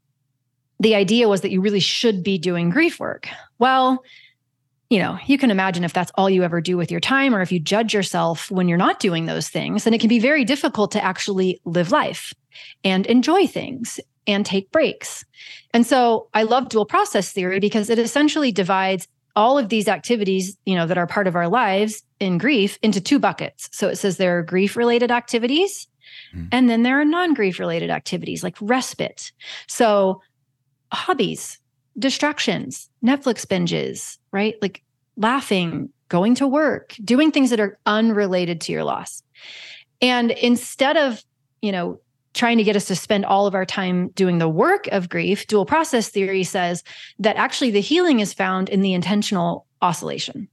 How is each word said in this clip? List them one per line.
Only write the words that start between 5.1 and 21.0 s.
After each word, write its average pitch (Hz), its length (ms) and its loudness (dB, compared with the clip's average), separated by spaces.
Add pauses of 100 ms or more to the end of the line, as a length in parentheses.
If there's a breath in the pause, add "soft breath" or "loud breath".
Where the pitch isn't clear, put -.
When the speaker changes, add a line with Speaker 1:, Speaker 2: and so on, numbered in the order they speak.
Speaker 1:
you 269 140 2
can 247 140 4
imagine 190 320 0
if 165 80 -4
that's 175 240 -2
all 196 120 4
you 185 140 4
ever 170 180 0
do 180 160 -2
with 175 140 -2
your 170 100 -4
time, 269 320 2
or 196 80 0
if 185 120 -2
you 175 80 0
judge 214 340 0
yourself 170 560 -2
when 185 180 2
you're 170 80 2
not 226 220 2
doing 165 280 -2
those 160 220 -6
things, 160 360 -4
then 226 100 4
it 220 60 0
can 220 80 2
be 240 100 4
very 269 260 2
difficult 226 460 -2
to 208 120 -2
actually 185 640 -2
live 175 280 0
life - 420 -2 (480 loud breath)
and 190 240 0
enjoy 294 400 4
things - 540 -8 (260)
and 208 180 0
take 190 280 -4
breaks. - 520 -2 (480 loud breath)
And 233 140 4
so 233 480 2
I 220 80 4
love 247 280 2
dual 208 160 2
process 339 460 0
theory 185 280 -2
because 208 280 0
it 233 120 2
essentially 285 500 2
divides 190 560 0 (300)
all 240 220 4
of 220 100 0
these 214 180 0
activities, 190 680 -2 (100)
you 196 80 0
know, 170 140 0
that 180 100 0
are 175 80 0